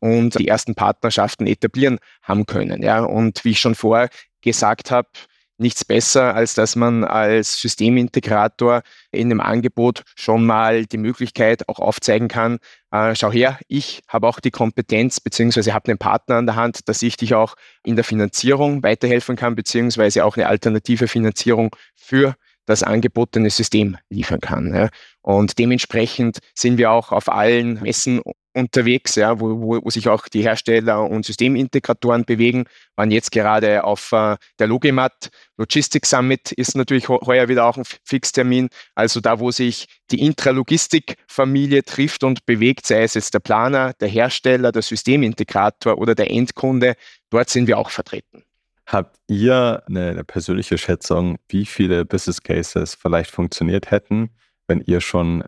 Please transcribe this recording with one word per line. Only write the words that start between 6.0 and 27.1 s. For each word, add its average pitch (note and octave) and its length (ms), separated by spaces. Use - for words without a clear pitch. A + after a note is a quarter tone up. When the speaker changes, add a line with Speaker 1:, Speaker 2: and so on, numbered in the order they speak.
Speaker 1:
als A2+ 200
dass A2+ 200
man A#2+ 300
als A2 560
Systemintegrator A#2+ 1200
in A#2 160
dem A2 100
Angebot A#2 640
schon A2+ 280
mal A2+ 420
die - 100
Möglichkeit A2+ 720
auch - 100
aufzeigen A2 480
kann, A#2 320
äh, A2 240
schau G#2+ 160
her, B2+ 380
ich - 400
habe A2+ 180
auch - 140
die B2+ 100
Kompetenz A2+ 680
beziehungsweise A2+ 520
habe A2 200
einen G2+ 60
Partner A2 380
an A#2+ 100
der A2 100
Hand, A#2 320
dass A#2 140
ich A#2+ 140
dich A#2+ 180
auch A2 200
in A#2 100
der A2+ 100
Finanzierung C3 800
weiterhelfen A#2+ 540
kann, A#2+ 180
beziehungsweise A2+ 680
auch G#2+ 120
eine A2+ 120
alternative A2 580
Finanzierung A2+ 720
für C3+ 400
das G#2+ 180
angebotene A2+ 680
System G#2 480
liefern - 320
kann. - 340
Ja. G2+ 140
Und G2+ 380
dementsprechend A#2 800
sind B2 240
wir A2+ 120
auch A2+ 220